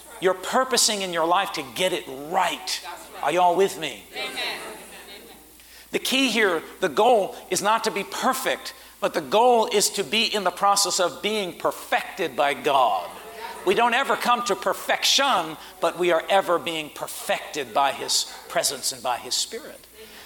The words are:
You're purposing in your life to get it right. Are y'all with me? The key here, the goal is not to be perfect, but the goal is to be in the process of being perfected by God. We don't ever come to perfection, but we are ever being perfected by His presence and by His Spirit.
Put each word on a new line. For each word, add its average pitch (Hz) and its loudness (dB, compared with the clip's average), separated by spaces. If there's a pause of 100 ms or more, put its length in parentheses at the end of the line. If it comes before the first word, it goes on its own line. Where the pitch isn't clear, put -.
(200)
You're 180 4
purposing 226 0
in 185 -4
your 165 2
life 180 2
to 156 -4 (100)
get 180 2
it 143 -4 (240)
right. 170 -2 (440)
Are 147 2
y'all 175 4
with 190 2
me? 127 -8 (1900)
The 190 -2
key 262 0
here, 196 2 (160)
the 185 0
goal 208 4 (160)
is 170 0
not 214 2
to - 0
be 196 -4
perfect, - -2 (260)
but - 0
the 175 0
goal 220 6
is 196 4
to 196 -2
be 214 0
in 202 -2
the 175 2
process 196 2
of 175 0
being 208 -2
perfected 165 -2
by 143 4
God. 123 2 (560)
We 190 4
don't 233 4
ever 254 2
come 226 2
to 202 0
perfection, 196 0 (240)
but 165 0
we 175 4
are 160 4
ever 180 4
being 156 -6
perfected - -6
by 139 4
His - -2 (200)
presence 143 -2
and 123 -12
by 123 0
His 117 -8
Spirit. - -8 (400)